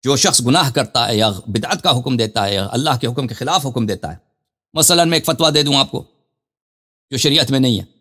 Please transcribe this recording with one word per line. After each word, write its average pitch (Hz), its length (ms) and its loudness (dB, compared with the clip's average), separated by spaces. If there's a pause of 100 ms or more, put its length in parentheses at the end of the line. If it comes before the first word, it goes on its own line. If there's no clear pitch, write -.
جو 139 120 2
شخص 156 260 2
گناہ 135 300 2
کرتا 120 360 0
ہے 110 100 0
یا 110 120 4
بدعت 104 520 -4
کا 135 180 0
حکم 123 180 -2
دیتا 110 280 0
ہے 101 80 -2
یا 98 180 -2
اللہ 135 180 -2 (120)
کے 123 60 -4
حکم 127 200 -4
کے 113 80 -8
خلاف 147 300 -2
حکم 123 200 -2
دیتا 92 260 -6
ہے، - 60 -14 (560)
مثلاً 165 360 4
میں 165 80 2
ایک - 80 -2
فتویٰ 160 280 0
دے 151 100 2
دوں 143 120 0
آپ 135 160 0
کو - 120 -8 (1040)
جو 135 80 -6
شریعت 143 340 2
میں 135 80 2
نہیں 123 200 2
ہے - 60 -10 (160)